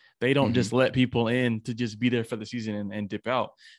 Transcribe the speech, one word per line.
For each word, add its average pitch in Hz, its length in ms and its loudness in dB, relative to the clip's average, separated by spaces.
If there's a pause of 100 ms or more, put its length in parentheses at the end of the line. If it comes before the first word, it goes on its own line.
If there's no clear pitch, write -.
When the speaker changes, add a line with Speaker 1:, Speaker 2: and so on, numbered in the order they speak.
(200)
Speaker 1:
They 127 140 2
don't 135 140 4
Speaker 2:
Mm-hmm. 117 80 0
Speaker 1:
just 117 180 0
let 127 180 4
people 120 380 2
in 120 320 0
to 123 120 -8
just 110 240 -6
be 120 120 0
there 117 160 0
for 120 100 -6
the 107 100 -6
season 110 300 -6
and, 101 180 -6
and 104 140 -6
dip 104 180 -8
out. 117 260 0 (280)